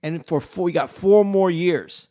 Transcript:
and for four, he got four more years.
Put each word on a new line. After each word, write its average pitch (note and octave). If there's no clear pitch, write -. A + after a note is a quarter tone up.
and D#3
for D#3
four, F3
he E3
got C#3
four G3+
more G3
years. E3